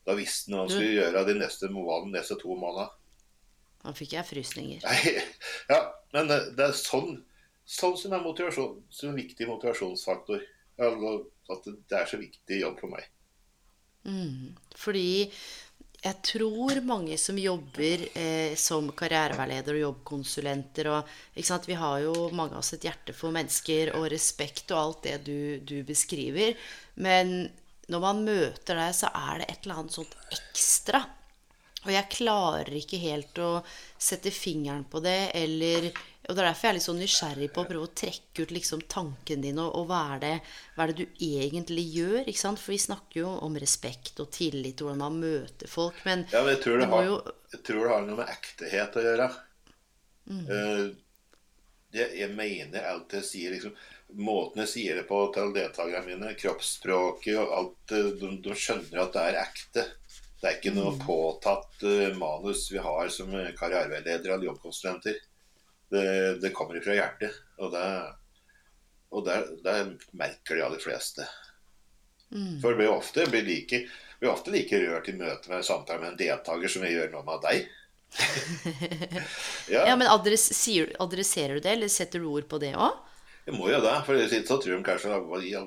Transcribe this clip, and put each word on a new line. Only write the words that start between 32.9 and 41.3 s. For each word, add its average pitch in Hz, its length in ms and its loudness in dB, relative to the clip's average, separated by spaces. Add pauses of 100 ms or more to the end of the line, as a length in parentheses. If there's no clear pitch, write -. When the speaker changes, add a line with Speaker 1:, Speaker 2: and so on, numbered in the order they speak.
Speaker 2:
helt 147 480 -4
å 170 140 2 (420)
sette 190 320 0
fingeren 147 560 -4
på 160 160 -4
det, 185 140 4 (180)
eller, 165 540 2 (340)
og - 80 -6
det 185 80 0
er 185 60 6
derfor 170 180 2
jeg 226 60 6
er 196 80 2
litt 165 80 0
sånn 175 160 -2
nysgjerrig 143 500 0
på - 80 -2
å 180 80 -2
prøve 165 160 -4
å 160 160 -10
trekke - 460 -4
ut 170 100 -8
liksom 160 320 -2
tanken 147 560 -4
din, 139 160 -2
og, 165 160 0
og 170 140 0
hva 180 80 2 (160)
er 135 80 -6
det, 147 80 0 (420)
hva 160 140 0
er 160 80 0
det 170 100 -4
du - 220 -10
egentlig 160 640 0